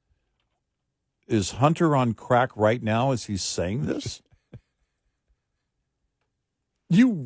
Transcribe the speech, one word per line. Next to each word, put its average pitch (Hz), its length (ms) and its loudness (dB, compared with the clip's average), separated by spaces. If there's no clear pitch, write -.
is 101 240 0
Hunter 151 420 2
on 120 200 2
crack 123 420 0
right 107 260 2
now 113 300 0
as 117 140 -6
he's 98 160 -6
saying 101 440 -4
this? - 400 -8
<laughs> - 60 -20
You 233 220 6